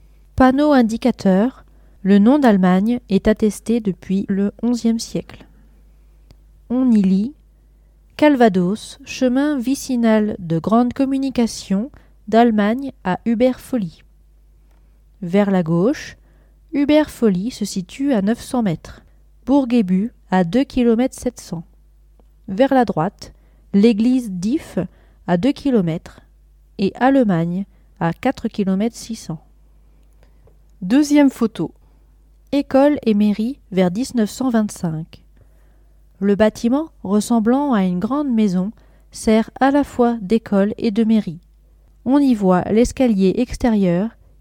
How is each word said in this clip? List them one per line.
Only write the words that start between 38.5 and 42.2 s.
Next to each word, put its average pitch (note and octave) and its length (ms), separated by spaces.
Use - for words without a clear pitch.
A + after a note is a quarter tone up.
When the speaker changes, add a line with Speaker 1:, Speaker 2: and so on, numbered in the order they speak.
Speaker 1:
sert A3 480
à C4+ 100
la C#4 140
fois A#3+ 380
d'école G3+ 560
et A#3 140
de A3 120
mairie. G#3+ 380
On C4+ 140
y C4+ 140